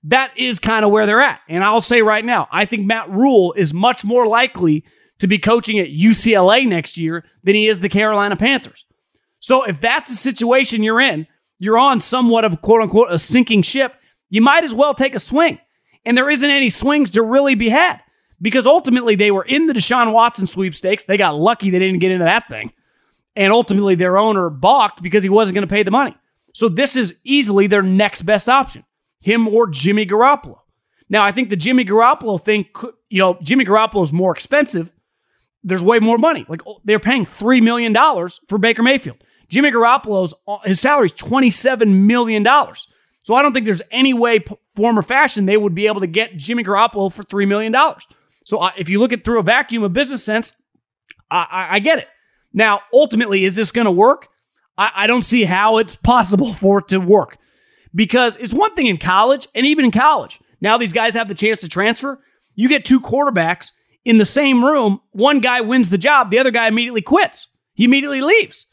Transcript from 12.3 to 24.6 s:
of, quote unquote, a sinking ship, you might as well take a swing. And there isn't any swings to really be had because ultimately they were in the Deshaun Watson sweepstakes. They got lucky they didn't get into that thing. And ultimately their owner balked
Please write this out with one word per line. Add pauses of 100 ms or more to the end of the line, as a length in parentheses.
of,
quote
unquote,
a
sinking
ship, (360)
you
might
as
well
take
a
swing. (460)
And
there
isn't
any
swings
to
really
be
had (400)
because
ultimately
they
were
in
the
Deshaun
Watson
sweepstakes.
They
got
lucky
they
didn't
get
into
that
thing. (640)
And
ultimately
their
owner
balked